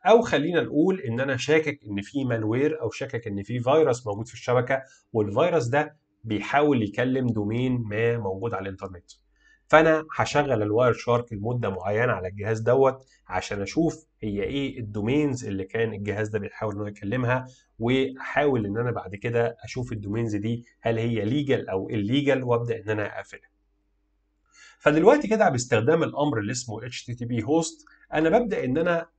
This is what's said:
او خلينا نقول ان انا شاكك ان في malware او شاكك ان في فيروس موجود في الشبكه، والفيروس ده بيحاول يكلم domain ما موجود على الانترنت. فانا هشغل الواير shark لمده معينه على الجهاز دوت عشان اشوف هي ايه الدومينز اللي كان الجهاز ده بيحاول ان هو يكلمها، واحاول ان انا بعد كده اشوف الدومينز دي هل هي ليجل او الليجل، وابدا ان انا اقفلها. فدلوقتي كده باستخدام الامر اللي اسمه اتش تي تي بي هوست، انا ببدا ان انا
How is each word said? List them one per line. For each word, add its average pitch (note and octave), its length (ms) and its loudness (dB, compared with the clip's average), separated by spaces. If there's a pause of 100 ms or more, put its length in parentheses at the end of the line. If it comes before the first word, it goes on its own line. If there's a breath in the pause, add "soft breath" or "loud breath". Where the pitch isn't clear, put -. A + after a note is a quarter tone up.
او A3+ 160 8
خلينا D#3+ 400 2
نقول F3 380 2
ان A#2 200 -4
انا C3+ 180 0
شاكك D3+ 460 2
ان G#2 180 -6
في C3+ 240 -4
malware A#2+ 560 0
او A2 80 -2
شاكك B2+ 380 -8
ان G2+ 160 -6
في B2 160 -6
فيروس C3 480 2
موجود G#2 200 -6
في - 60 -20
الشبكه، B2+ 500 0 (300 loud breath)
والفيروس A#2+ 540 2
ده D3 340 -2 (220)
بيحاول A#2+ 600 2
يكلم B2+ 440 -2
domain A#2 540 0
ما A2+ 360 0
موجود F#2+ 360 -4
على F#2+ 100 -6
الانترنت. F#2+ 480 -12 (560 soft breath)
فانا D#3 380 6 (100)
هشغل B2+ 480 0
الواير A2+ 300 4
shark A#2+ 400 -2
لمده A2+ 360 -4
معينه G#2 440 -2
على F#2 140 -6
الجهاز G#2 320 -4
دوت B2+ 460 4 (220 soft breath)
عشان G2 340 -4
اشوف D3+ 440 -2 (140)
هي G2+ 240 -4
ايه C3+ 360 -4
الدومينز A#2+ 680 -2
اللي G2 180 -4
كان A2+ 300 -2
الجهاز G#2 360 -4
ده G#2+ 100 -2
بيحاول G2+ 340 -6
ان G2+ 80 -8
هو G#2 60 -6
يكلمها، A#2+ 580 -2 (340 loud breath)
واحاول C3 840 0
ان G2+ 120 -4
انا A#2+ 140 -2
بعد G2 240 -8
كده A#2 480 -2
اشوف B2+ 280 -8
الدومينز G#2+ 440 -4
دي A#2 300 -4 (160 loud breath)
هل A#2 160 0
هي A2+ 280 0
ليجل B2+ 440 0
او F#2+ 200 -2
الليجل، B2+ 540 0
وابدا A#2+ 360 0
ان G2 100 -14
انا G#2 280 -4
اقفلها. - 320 -16 (1300 loud breath)
فدلوقتي G3 480 6
كده G3+ 220 4
باستخدام C3 540 2
الامر C3+ 360 -2
اللي G#2 120 -4
اسمه A2+ 340 -8
اتش B2 180 -12
تي B2 120 -10
تي A#2+ 100 -8
بي A#2 180 -4
هوست، D#3+ 420 -2 (280 soft breath)
انا D#3+ 160 2 (100)
ببدا G3 240 -2
ان C3 140 -2
انا E3+ 300 0 (120)